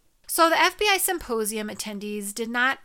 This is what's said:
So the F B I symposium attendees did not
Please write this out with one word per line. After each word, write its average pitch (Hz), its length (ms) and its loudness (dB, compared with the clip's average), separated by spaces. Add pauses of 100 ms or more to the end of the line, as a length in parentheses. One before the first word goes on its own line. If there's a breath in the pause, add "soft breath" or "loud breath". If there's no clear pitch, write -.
(260)
So 330 240 4
the 320 100 2
F 349 180 2
B 415 120 0
I 392 80 4
symposium 220 720 -2
attendees 208 640 -8
did 233 160 -6
not 247 360 0